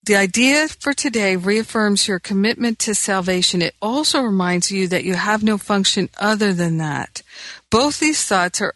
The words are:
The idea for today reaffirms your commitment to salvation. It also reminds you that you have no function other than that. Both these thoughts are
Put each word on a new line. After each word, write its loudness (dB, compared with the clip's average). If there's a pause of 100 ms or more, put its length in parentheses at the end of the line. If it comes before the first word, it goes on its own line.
The 2
idea 2
for -4
today 0
reaffirms 0
your -2
commitment -2
to -2
salvation. 0
It -2
also 0
reminds 0
you 0
that -2
you -2
have 0
no 2
function 0
other 0
than 0
that. -6 (480)
Both 0
these 0
thoughts 0
are -2